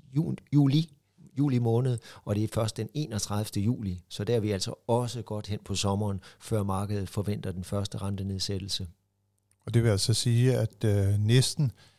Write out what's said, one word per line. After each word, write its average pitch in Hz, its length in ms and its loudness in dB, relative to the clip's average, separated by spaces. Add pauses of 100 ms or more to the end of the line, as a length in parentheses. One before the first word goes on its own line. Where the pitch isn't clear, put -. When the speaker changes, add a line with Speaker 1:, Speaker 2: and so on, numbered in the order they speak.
(160)
Speaker 1:
jun-, 147 200 0 (160)
juli, 143 380 4 (480)
juli 135 200 2
måned, 120 400 2 (260)
og 104 100 -2
det 107 100 0
er 107 100 -2
først 110 220 -2
den 107 180 -6
enogtredivte 104 640 -4
juli, 98 480 -2
så - 160 -8
der 117 120 0
er 110 40 0
vi 104 100 -2
altså 95 240 -4 (120)
også 120 360 -2
godt 107 240 -8
hen 104 180 -6
på 101 100 -6
sommeren, 101 460 0 (200)
før 107 220 -2
markedet 98 460 -2
forventer 104 440 -4
den 87 120 -8
første 101 340 -4
rentenedsættelse. 98 880 -4 (800)
Speaker 2:
Og 110 80 -4
det 117 80 6
vil 117 60 4
altså 107 260 4
sige, 120 420 4
at, 113 280 -2
øh, 101 340 4
næsten 120 540 4 (260)